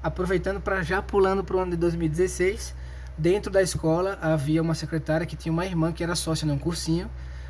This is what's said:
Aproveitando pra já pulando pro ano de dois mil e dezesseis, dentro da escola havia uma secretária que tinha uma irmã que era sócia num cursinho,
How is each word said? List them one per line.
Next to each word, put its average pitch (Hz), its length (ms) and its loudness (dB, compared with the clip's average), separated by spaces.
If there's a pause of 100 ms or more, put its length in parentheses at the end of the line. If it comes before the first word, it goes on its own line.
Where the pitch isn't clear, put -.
Aproveitando 185 580 0
pra 190 220 -2
já 185 180 0
pulando 196 440 2
pro 185 160 0
ano 180 120 0
de 170 60 0
dois 170 160 2
mil 170 140 0
e - 20 2
dezesseis, 180 640 0 (420)
dentro 190 360 2
da 190 100 6
escola 175 600 2
havia 160 400 2
uma 160 120 2
secretária 156 540 -2
que 160 80 -8
tinha 165 180 -4
uma 180 120 0
irmã 165 260 0
que 160 120 -4
era 160 120 0
sócia 156 320 -2
num 143 100 0
cursinho, 165 520 -2 (400)